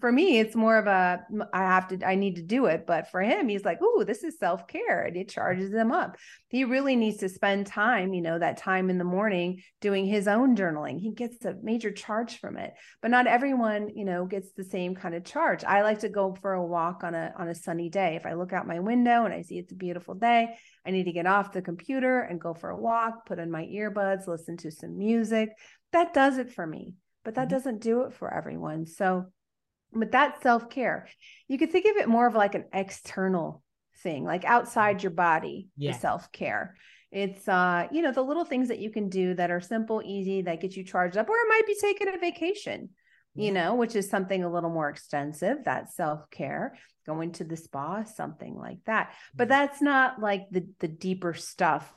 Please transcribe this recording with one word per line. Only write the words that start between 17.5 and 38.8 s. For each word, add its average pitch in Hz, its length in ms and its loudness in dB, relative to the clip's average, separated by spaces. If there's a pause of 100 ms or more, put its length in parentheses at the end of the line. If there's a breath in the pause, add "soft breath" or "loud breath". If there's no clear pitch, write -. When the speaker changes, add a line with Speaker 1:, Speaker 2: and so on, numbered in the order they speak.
Speaker 1:
sunny 170 360 -6
day. 175 260 0
If - 100 -10
I 160 80 -6
look 180 200 -4
out 185 120 -2
my 170 140 -6
window 240 460 4
and 185 80 -2
I 175 100 -8
see 175 160 -10
it's 180 140 -14
a - 20 -14
beautiful 180 400 -8
day, 233 400 2 (300 loud breath)
I 185 60 -6
need 190 120 2
to 170 80 -2
get 170 160 -2
off 196 240 4
the 185 100 -4
computer 254 600 -2
and 175 200 -6
go 170 140 -6
for 165 160 -10
a 180 80 -8
walk, 226 480 0
put 180 120 -6
in 165 120 -6
my 165 140 -6
earbuds, 196 600 -2
listen 170 320 -6
to 165 140 -10
some 170 260 -12
music. 220 520 0 (420 loud breath)
That 339 220 2
does 269 240 4
it 247 160 -4
for 175 120 -6
me, 175 300 -10 (280)
but 226 120 -10
that 262 140 -2
Speaker 2:
Mm-hmm. 269 60 0
Speaker 1:
doesn't 247 260 -4
do 233 220 2
it - 100 -6
for - 200 -8
everyone. 160 540 -6
So, 185 380 0 (720)
but 220 140 0
that's 277 320 4
self-care. 233 640 2 (400 loud breath)
You 269 100 -2
could 320 140 2
think 370 140 4
of 415 120 6
it 359 120 2
more 233 180 6
of 214 80 2
like 202 200 4
an - 180 -6
external 190 920 -2 (360)
thing, 156 260 -6
like 180 180 -4
outside 214 580 2
your 190 100 -2
body, 165 680 0
the 143 80 -4
Speaker 2:
Yes. 123 160 -4
Speaker 1:
self-care. 127 720 -4 (360 soft breath)
It's, 196 360 -6
uh, 180 440 2
you 320 100 0
know, 294 100 2
the 262 120 0
little 302 200 -2
things 254 240 -2
that 233 120 -4
you 214 120 -8